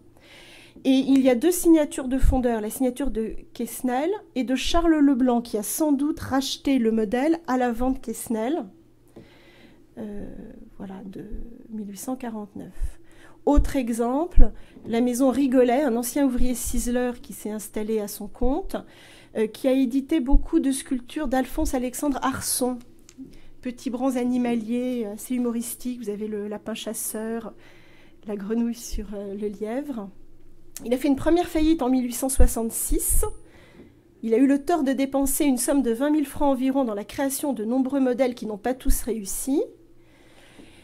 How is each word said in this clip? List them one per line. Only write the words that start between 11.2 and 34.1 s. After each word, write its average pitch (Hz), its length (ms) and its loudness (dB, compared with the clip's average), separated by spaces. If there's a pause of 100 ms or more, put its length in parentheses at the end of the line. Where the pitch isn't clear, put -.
mille 214 200 -10
huit 196 80 -14
cent 262 200 -8
quarante-neuf. 214 840 -8 (460)
Autre 294 320 4
exemple, 240 760 8 (340)
la 226 160 0
maison 247 280 2
Rigolet, 254 520 4
un 247 140 2
ancien 247 300 0
ouvrier 247 300 4
ciseleur 240 680 -2
qui 196 120 -16
s'est - 180 -10
installé 214 480 -6
à 208 80 -6
son 208 200 -12
compte, 262 480 0 (640)
euh, 220 100 0
qui 214 200 -4
a 254 40 4
édité 269 480 0
beaucoup 285 400 4
de 269 120 0
sculptures 269 560 -6
d'Alphonse 262 460 -2
Alexandre 254 480 -4
Arson. 247 580 -4 (800)
Petit 247 280 -10
bronze 247 280 -2
animalier, 240 880 -2
euh, 202 80 -10
assez 220 220 -8
humoristique, 240 680 -4
vous 208 80 -8
avez 208 180 -6
le 208 200 -6
lapin 208 260 -10
chasseur, 220 800 -8 (720)
la 208 80 -6
grenouille 226 400 -2
sur, - 380 -8
euh, 202 220 -10
le 208 120 -6
lièvre. 214 600 -6 (760)
Il 233 100 0
a 262 40 0
fait 311 100 -2
une 277 80 4
première 339 320 2
faillite 320 360 2
en 240 60 0
mille 254 140 2
huit 240 100 -6
cent 269 160 -4
soixante-six. 233 920 4 (1000)